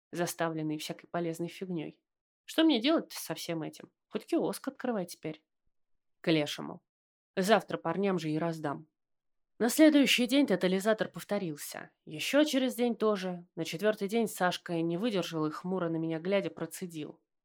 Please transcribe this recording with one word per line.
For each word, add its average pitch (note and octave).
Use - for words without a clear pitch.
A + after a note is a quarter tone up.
заставленный D#3+
всякой -
полезной E3+
фигней. E3+
Что -
мне C#4
делать-то C#4+
со -
всем E3
этим? D#3
Хоть -
киоск -
открывай A#3+
теперь. -
К -
лешему. D#3
Завтра F#3+
парням F#3
же D#3
и D#3
раздам. D#3+
На A3+
следующий C#4+
день C4+
тотализатор F#3+
повторился. -
Еще D#3+
через B3+
день A#3
тоже. F#3
На E3
четвертый G3+
день A3+
Сашка -
не E3+
выдержал F3
и, D3+
хмуро F3+
на E3
меня D#3+
глядя, F#3+
процедил: E3